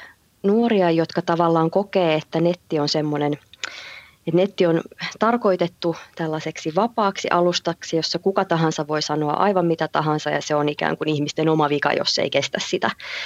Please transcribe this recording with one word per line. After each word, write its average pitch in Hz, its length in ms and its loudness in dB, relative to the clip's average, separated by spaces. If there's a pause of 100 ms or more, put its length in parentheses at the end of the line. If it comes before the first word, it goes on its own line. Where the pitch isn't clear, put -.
(420)
nuoria, 208 480 4
jotka 165 320 0
tavallaan 165 480 2
kokee, 185 440 2
että 156 260 -2
netti 170 400 0
on 147 80 0
semmoinen, 147 500 -2 (880)
että 165 100 0
netti 190 300 2
on 165 140 2 (380)
tarkoitettu 190 800 0 (200)
tällaiseksi 156 580 -6
vapaaksi 202 560 0
alustaksi, 175 680 0
jossa 160 220 -2
kuka 190 260 0
tahansa 160 440 0
voi 151 140 -2
sanoa 151 300 -2
aivan 185 340 2
mitä 165 220 0
tahansa 151 420 0
ja 147 120 -2
se - 120 -2
on 147 140 0
ikään 147 280 -2
kuin 151 120 -4
ihmisten 151 400 -2
oma 160 200 2
vika, 147 240 0
jos - 260 0
ei - 120 -2
kestä - 300 -2
sitä - 300 -2 (360)